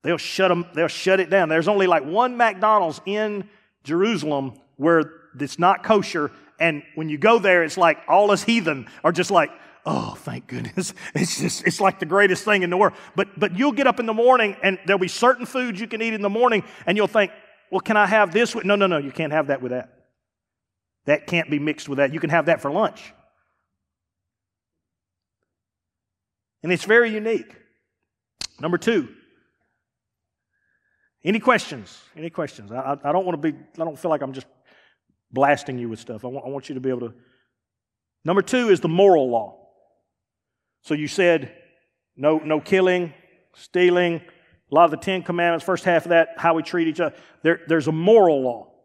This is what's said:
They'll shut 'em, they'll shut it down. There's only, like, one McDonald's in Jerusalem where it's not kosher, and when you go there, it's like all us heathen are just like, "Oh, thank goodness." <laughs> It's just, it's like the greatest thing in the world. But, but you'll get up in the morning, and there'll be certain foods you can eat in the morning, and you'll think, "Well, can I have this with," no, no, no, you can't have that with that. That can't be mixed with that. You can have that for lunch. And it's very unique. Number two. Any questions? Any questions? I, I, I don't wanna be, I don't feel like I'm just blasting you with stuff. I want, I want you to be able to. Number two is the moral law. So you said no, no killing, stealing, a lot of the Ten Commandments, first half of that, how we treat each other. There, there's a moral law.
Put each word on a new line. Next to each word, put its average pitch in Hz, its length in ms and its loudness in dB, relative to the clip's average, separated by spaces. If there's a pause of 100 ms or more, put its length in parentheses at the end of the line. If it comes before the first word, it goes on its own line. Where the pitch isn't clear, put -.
They'll 160 160 -2
shut - 320 -2
'em, 170 240 -2
they'll 160 140 -2
shut 190 320 0
it 170 100 -4
down. 180 200 2
There's 160 180 0
only, 202 180 2
like, 165 200 2
one 240 320 -2
McDonald's 208 680 0
in 208 440 -6 (340)
Jerusalem 147 760 -2 (200)
where 156 340 2 (260)
it's 147 220 -10
not 180 240 2
kosher, 180 480 0 (260)
and 156 260 -2 (120)
when 156 140 -8
you 151 80 -6
go 214 200 6
there, 180 280 4
it's 151 120 -8
like 170 300 4
all 202 240 4
us 196 100 2
heathen 165 460 -2 (160)
are 160 80 4
just 175 180 -2
like, 170 220 2 (340)
"Oh, 147 340 -4
thank - 280 -12
goodness." 123 460 -8 (100)
<laughs> - 120 -14
It's 147 260 -2
just, - 260 -4
it's - 140 -4
like 190 180 2
the 180 60 -6
greatest 190 400 2
thing 202 180 2
in 175 60 -2
the 175 80 -2
world. 196 160 4 (200)
But, 196 240 -4
but 180 200 -4
you'll 285 160 0
get 269 140 0
up 247 120 0
in 233 60 -4
the 220 80 -4
morning, 233 500 4
and 190 220 0
there'll 190 140 2
be 185 100 -2
certain 247 360 2
foods 240 360 -6
you 220 60 -10
can 226 140 -8
eat 226 120 -2
in 208 80 -6
the 202 80 -2
morning, 226 340 2 (220)
and 185 120 0
you'll 202 100 0
think, 202 260 0 (360)
"Well, 196 120 -2
can 214 160 0
I 208 80 6
have 202 260 2
this 226 240 0
with," 214 80 -8
no, 202 140 2
no, 196 100 2
no, 165 120 0
you 139 120 -10
can't 151 220 -6
have 151 140 0
that 135 140 -2
with 123 120 -6
that. - 320 -12 (1000)
That 151 200 -2
can't 170 220 -4
be 147 100 -2
mixed 151 300 -8
with 139 80 -4
that. 139 160 0
You 160 80 -6
can 160 80 -4
have 160 160 2
that 165 160 0
for 143 100 -4
lunch. 190 420 -4 (3500)
And 165 80 -2
it's 175 140 -2
very 226 260 4
unique. 214 420 -6 (1080)
Number 170 160 -2
two. 175 360 -2 (2000)
Any 208 200 -2
questions? 156 600 -2 (140)
Any 160 140 -12
questions? 120 420 -10
I, 120 60 -10
I, 135 320 -6
I - 20 -2
don't 185 140 0
wanna 165 140 -4
be, 156 100 -2
I 151 340 -10
don't 156 160 -10
feel 175 100 -6
like 147 120 0
I'm 139 100 -8
just 131 160 -14 (840)
blasting 135 440 0
you 120 120 -8
with 110 100 -10
stuff. 113 240 -16
I 127 60 -10
want, 131 160 -12
I 127 40 -10
want 139 200 -12
you 139 60 -10
to 131 60 -8
be 131 80 -2
able 123 200 -6
to. 113 40 -18 (1120)
Number 185 180 2
two 240 280 0
is 175 100 6
the 175 80 -4
moral 165 420 6
law. 110 380 -4 (1120)
So - 120 -4
you 151 160 -4
said 165 440 2 (640)
no, 151 220 2
no 156 240 -2
killing, 180 520 0 (400)
stealing, 180 680 0 (500)
a - 20 -8
lot 165 120 8
of 151 60 2
the 156 60 -6
Ten 185 240 -4
Commandments, 175 440 -2
first 180 180 -2
half 170 220 0
of 175 60 -2
that, 165 260 4
how 170 160 2
we 160 100 -2
treat 165 240 -2
each 160 140 -4
other. 156 120 -2 (300)
There, 165 240 2
there's 156 220 0
a - 20 -2
moral 170 500 4
law. 120 300 -6 (140)